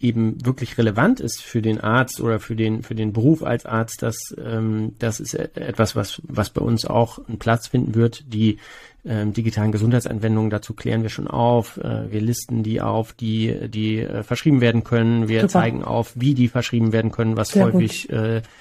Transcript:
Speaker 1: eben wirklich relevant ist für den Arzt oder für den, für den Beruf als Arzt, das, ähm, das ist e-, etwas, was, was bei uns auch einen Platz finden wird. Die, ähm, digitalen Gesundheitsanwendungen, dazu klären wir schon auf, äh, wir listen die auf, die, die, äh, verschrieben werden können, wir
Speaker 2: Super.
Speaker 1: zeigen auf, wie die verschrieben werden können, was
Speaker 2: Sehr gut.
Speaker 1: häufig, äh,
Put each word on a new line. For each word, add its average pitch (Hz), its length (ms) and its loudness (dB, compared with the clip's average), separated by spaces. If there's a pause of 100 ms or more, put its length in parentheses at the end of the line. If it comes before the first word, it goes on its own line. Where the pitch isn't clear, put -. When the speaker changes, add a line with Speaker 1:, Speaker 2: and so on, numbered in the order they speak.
Speaker 1:
eben 113 440 0
wirklich 127 320 -4
relevant 120 440 2
ist - 220 -8
für 113 200 -2
den 110 180 0
Arzt 120 400 0
oder 113 200 0
für 113 160 -8
den, 110 260 0
für - 120 -8
den 107 180 -2
Beruf 147 300 4
als 120 220 -4
Arzt, 113 380 -4
das, - 320 -6 (100)
ähm, 110 540 -2
das 113 220 -2
ist 104 140 -10
e-, - 200 -4
etwas, - 400 -2
was, 113 300 -4
was 123 260 -2
bei - 100 -4
uns 113 240 0
auch - 420 0
einen 110 120 -8
Platz 117 300 0
finden 123 260 0
wird. 117 380 0
Die, 107 260 2 (460)
ähm, 107 280 -2
digitalen 110 400 0
Gesundheitsanwendungen, 110 800 2
dazu 104 240 -6
klären 113 280 -2
wir 110 80 -4
schon - 180 -8
auf, 120 500 0
äh, 110 320 -6
wir 107 100 -2
listen 117 420 -2
die 110 180 -2
auf, 110 320 -2
die, 110 560 -2
die, 110 320 -2
äh, 110 220 -6
verschrieben 131 380 2
werden 117 220 4
können, 113 460 2
wir 110 140 2
Speaker 2:
Super. 196 100 4
Speaker 1:
zeigen 120 320 2
auf, - 320 -2
wie 131 180 2
die 123 140 4
verschrieben 113 440 0
werden 113 200 2
können, 113 240 0
was 107 140 -2
Speaker 2:
Sehr 190 160 6
gut. 185 80 2
Speaker 1:
häufig, - 360 0
äh, 113 320 0 (180)